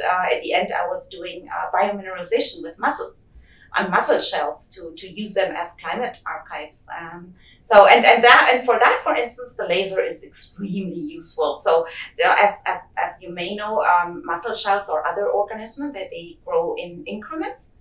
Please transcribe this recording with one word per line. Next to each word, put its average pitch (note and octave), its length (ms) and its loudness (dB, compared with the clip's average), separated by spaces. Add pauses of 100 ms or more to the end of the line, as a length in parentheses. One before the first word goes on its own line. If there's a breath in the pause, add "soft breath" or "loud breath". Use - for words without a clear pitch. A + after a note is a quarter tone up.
uh, F3 320 0
at - 80 -2
the - 120 -2
end, - 180 0
I - 160 -2
was F#3 220 -6
doing, - 440 -14
uh, E3+ 240 -6
biomineralization G3 840 -2
with - 160 -12
mussels, - 380 -4 (600 soft breath)
on F#3+ 140 0
mussel A3+ 300 4
shells - 480 -4
to, E3 260 -14
to F#3+ 160 -16
use G#3 220 -8
them F#3+ 200 0
as E3+ 220 -6
climate G3+ 500 -6
archives. D#3 640 -12 (100)
Um, F3 360 -14 (280 soft breath)
so, G3+ 260 10
and, - 180 8
and A#3 180 8
that, B3+ 300 8
and B3+ 120 0
for A#3 140 2
that, B4 240 4
for D#4 100 0
instance, A#3+ 420 -4
the G#3+ 100 -6
laser F#3+ 360 0
is - 220 -6
extremely - 760 -8
useful. D4 600 -4
So, E3 260 2 (320 loud breath)
you E3+ 60 0
know, F#3 140 4
as, G3+ 280 2
as, - 140 -4 (160)
as F3+ 260 -6
you F3 120 -14
may F3+ 200 -6
know, G#3 300 -2
um, F3 420 2
mussel F3 300 -4
shells G3+ 340 -2
or D#3 160 -2
other F#3 220 0
organisms, A3+ 640 -4
that - 160 -10
they E3+ 360 -16
grow E3 320 -2
in F3 280 -12
increments. D#4 760 -10